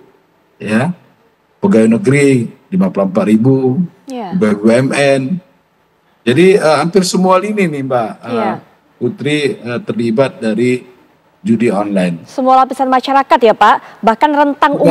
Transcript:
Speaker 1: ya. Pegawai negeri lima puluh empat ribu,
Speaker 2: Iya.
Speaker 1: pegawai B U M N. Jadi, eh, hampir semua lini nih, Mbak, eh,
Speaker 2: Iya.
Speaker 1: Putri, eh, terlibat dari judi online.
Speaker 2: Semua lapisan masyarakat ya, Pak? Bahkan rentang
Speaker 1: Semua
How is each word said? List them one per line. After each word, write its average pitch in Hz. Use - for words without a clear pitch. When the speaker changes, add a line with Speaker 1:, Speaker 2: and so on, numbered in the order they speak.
Speaker 1:
ya. 131
Pegawai 110
negeri 131
lima 185
puluh 95
empat 95
ribu, 127
Speaker 2:
Iya. 247
Speaker 1:
pegawai 104
B 104
U 113
M 131
N. 139
Jadi, 170
eh, 156
hampir 175
semua 185
lini 202
nih, 139
Mbak, 123
eh, 120
Speaker 2:
Iya. 110
Speaker 1:
Putri, 123
eh, 117
terlibat 117
dari 120
judi 110
online. 92
Speaker 2:
Semua 262
lapisan 262
masyarakat 269
ya, 214
Pak? -
Bahkan 226
rentang 285
Speaker 1:
Semua -